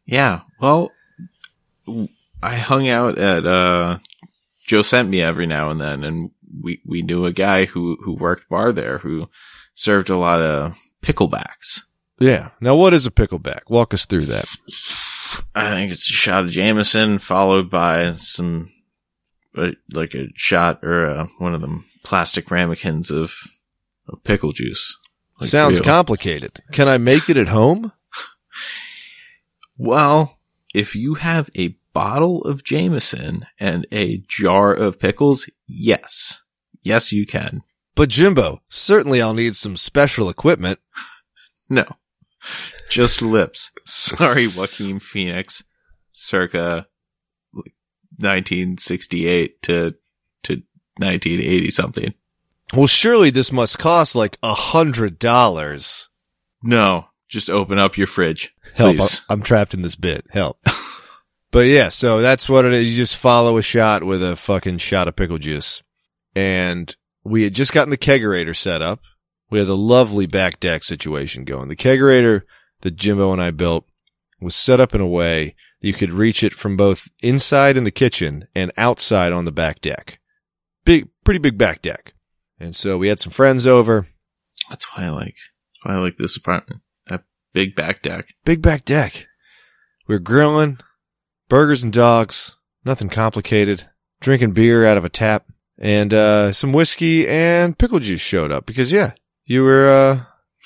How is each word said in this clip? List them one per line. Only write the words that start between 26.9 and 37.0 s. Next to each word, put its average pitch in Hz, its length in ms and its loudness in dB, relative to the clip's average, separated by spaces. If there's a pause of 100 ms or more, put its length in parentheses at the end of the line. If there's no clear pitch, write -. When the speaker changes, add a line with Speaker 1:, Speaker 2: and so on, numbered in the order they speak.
Speaker 2:
make 131 300 4
it 151 80 2
at 101 100 4
home? 147 440 2 (1900)
Speaker 1:
Well, 143 600 2 (360)
if 101 220 -2
you 135 200 -4
have 165 400 -2
a 90 200 -4 (180)
bottle 147 500 0
of 139 200 -6
Jameson 139 840 -4 (140)
and 87 320 -4
a 104 360 -4
jar 101 460 2
of 101 260 -2
pickles, 139 500 0 (180)
yes. - 720 -4 (420)
Yes, 110 300 -2